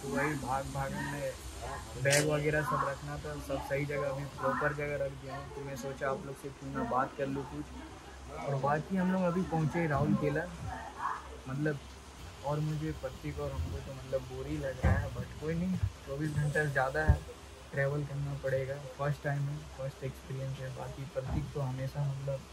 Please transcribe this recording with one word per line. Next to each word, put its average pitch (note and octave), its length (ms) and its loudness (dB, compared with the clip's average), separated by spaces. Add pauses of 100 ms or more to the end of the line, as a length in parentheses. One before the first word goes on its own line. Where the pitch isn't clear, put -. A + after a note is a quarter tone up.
तो - 140 0
वही D3+ 160 2
भाग C3+ 320 0
भाग C3+ 260 -2
में C#3+ 400 -2 (720)
बैग D3 260 6
वगैरह D3+ 320 4
सब C#3+ 280 2
रखना C#3+ 280 -4
था, D3 180 -4 (120)
सब C#3 220 -2
सही C#3+ 160 2
जगह C#3+ 240 0
अभी C#3 140 -2
प्रॉपर C#3 500 2
जगह D3 320 0
रख C3+ 60 -2
दिया C3+ 260 -8
हूँ। C#3 180 -8
तो C#3 60 -6
मैं C#3 140 -4
सोचा C3+ 340 -2
आप C#3 160 -2
लोग C#3 160 -8
से C#3+ 80 -6
क्यों C3+ 240 -8
ना C3+ 100 0
बात B2 340 2
कर C#3 100 0
लूँ C#3 160 -2
कुछ। C#3+ 220 -6 (720)
और C#3 160 0
बाकी D3 400 2
हम F#3 160 4
लोग F#3+ 100 4
अभी F3+ 200 4
पहुँचे E3 460 4
राउरकेला, D3 560 4 (1040)
मतलब D3 300 2 (680)
और D3 140 2
मुझे D#3 320 0
प्रतीक C#3+ 480 -6
और C#3+ 120 -2
हमको C3+ 260 -2
तो - 160 -6
मतलब C3+ 280 -2
बोर C3 260 -6
ही D3+ 100 -2
लग C3+ 260 -2
रहा - 100 10
है, - 220 2
but - 260 -6
कोई D#3 120 0
नहीं, F3+ 220 2
चौबीस D3+ 540 0
घंटा D3 340 4
ज़्यादा C#3 400 4
है, - 160 8 (520)
ट्रैवल C#3 320 4
करना C#3+ 300 -2 (100)
पड़ेगा। C3+ 320 2
फर्स्ट C#3+ 480 -2
टाइम C#3+ 180 2
है, D3 160 0
फर्स्ट C#3 460 -6
एक्सपीरियंस C3+ 540 -4
है। C3 200 -6
बाकी C3 260 -6
प्रतीक C3+ 400 0 (100)
तो D3 60 0
हमेशा C3+ 540 0
मतलब C3+ 260 -2 (140)